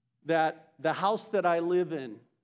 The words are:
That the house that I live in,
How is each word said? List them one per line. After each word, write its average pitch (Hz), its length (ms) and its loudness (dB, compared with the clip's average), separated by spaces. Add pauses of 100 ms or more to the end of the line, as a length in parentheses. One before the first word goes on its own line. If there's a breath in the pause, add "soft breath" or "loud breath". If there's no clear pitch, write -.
(260)
That 160 420 0 (100)
the 156 140 -2
house 196 360 0
that 190 160 0
I 170 160 4
live 175 320 0
in, 131 240 -8 (280)